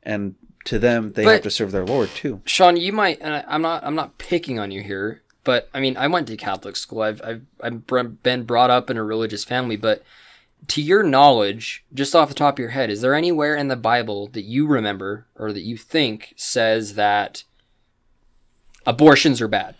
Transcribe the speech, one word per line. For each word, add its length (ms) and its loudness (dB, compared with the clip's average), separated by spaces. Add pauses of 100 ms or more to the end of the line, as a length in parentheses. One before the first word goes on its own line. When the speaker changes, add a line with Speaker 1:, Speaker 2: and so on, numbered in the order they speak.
Speaker 1:
And 340 -6 (280)
to 140 -2
them, 340 0
they 120 0
Speaker 2:
But 80 8
Speaker 1:
have 100 4
to 80 -6
serve 200 -4
their 140 -4
Lord 300 0
too. 320 -8
Speaker 2:
Sean, 320 4
you 160 -4
might, 260 -2
and 140 -6
I, 120 -6
I'm 140 -2
not, 240 -4
I'm 100 -6
not 220 -6
picking 420 -4
on 120 -6
you 120 -10
here, 400 -6 (220)
but, 300 0
I 60 -6
mean, 180 -2
I 80 0
went 220 -2
to 100 -10
Catholic 380 -8
school. 260 -6
I've, 200 -4
I've, 200 -12 (200)
I've 240 -10
br-, 180 0
been 400 -4
brought 260 4
up 180 2
in 80 -4
a 80 -4
religious 400 -4
family, 320 -4
but 260 0 (680)
to 120 -2
your 220 4
knowledge, 920 4
just 220 -4
off 160 6
the 40 -12
top 200 2
of 60 -12
your 100 -6
head, 180 -2
is 140 -4
there 120 2
anywhere 400 0
in 140 -4
the 80 -2
Bible 520 -2
that 160 -10
you 220 -2
remember 600 -2 (100)
or 160 -6
that 80 -8
you 160 -10
think 600 -4
says 580 0
that 500 0 (1400)
abortions 560 6
are 60 -2
bad? 320 -4